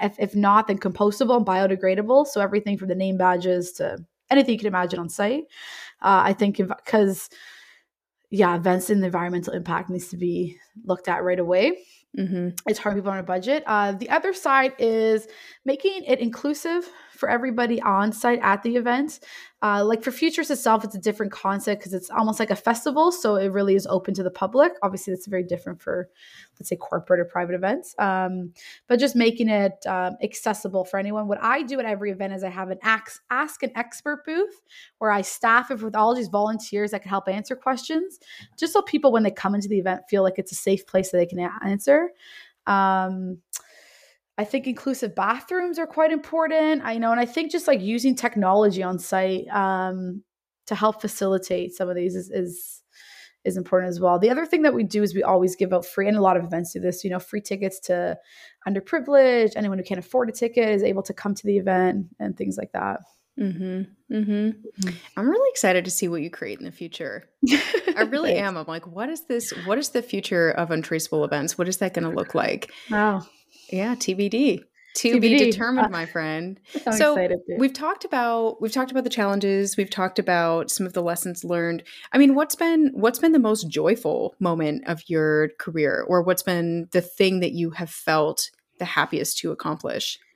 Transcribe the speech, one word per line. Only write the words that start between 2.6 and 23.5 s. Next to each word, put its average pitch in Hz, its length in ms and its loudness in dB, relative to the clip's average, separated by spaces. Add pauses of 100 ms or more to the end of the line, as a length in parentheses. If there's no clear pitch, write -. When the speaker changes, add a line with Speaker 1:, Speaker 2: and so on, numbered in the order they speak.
Speaker 1:
from 190 100 -8
the 180 80 0
name 190 220 0
badges 180 560 2
to - 240 -6 (340)
anything 262 220 6
you - 60 0
can 208 100 -4
imagine 180 300 -2
on 170 100 -8
site. 247 340 -2 (580)
Uh, 190 220 6
I 196 80 4
think 202 300 2
if, 180 80 -2 (160)
'cause, 196 440 2 (1000)
yeah, 185 240 4
events 185 340 2
and 202 120 4
the 190 60 2
environmental 175 460 -4
impact 165 360 -4
needs 180 200 -6
to 175 80 -12
be 175 400 -2 (260)
looked 185 240 -2
at 175 160 0
right 180 160 0
away. 190 380 2 (400)
Speaker 2:
Mm-hmm. 180 320 -2 (180)
Speaker 1:
It's 208 120 -2
hard, 208 160 -2
people 196 160 -4
on 190 80 -6
a 180 40 -8
budget. 185 440 -2
Uh, 208 260 2
the 196 160 -8
other 330 240 0
side 269 460 2
is 220 480 2 (380)
making 370 400 -2
it 254 140 2
inclusive 302 720 -2 (220)
for - 180 -4
everybody 240 520 0
on 202 300 2
site 240 300 0
at 202 220 2
the 240 120 0
event. 247 440 0 (420)
Uh, 202 220 2
like, 226 200 2
for 262 80 -2
Futures 320 400 -2
itself, 220 320 2
it's 208 120 -8
a 190 40 -10
different 208 320 -2
concept 202 500 -2
'cause 180 120 -10
it's 180 180 -8
almost 220 280 0
like 220 120 0
a 208 40 -2
festival. 285 560 2
So 220 240 0
it 196 120 2
really 196 260 2